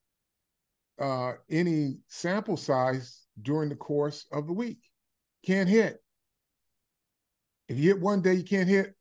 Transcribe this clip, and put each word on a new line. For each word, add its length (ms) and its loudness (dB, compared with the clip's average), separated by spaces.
uh, 360 -4
any 480 0
sample 480 -4
size 680 -2
during 260 -2
the 80 -6
course 560 -4
of 160 -6
the 60 -6
week. 260 -6
Can't 220 2
hit. 340 2
If 100 -6
you 120 4
hit 120 2
one 200 2
day, 140 4
you 100 0
can't 240 2
hit 320 2